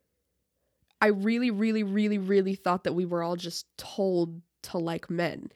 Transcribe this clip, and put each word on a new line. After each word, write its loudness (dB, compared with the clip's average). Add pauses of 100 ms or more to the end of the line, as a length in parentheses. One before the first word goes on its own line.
(1000)
I 6
really, 2
really, 2
really, 2
really 2
thought -2
that 0
we 0
were -2
all -2
just -10 (120)
told -2 (220)
to -8
like -4
men. -2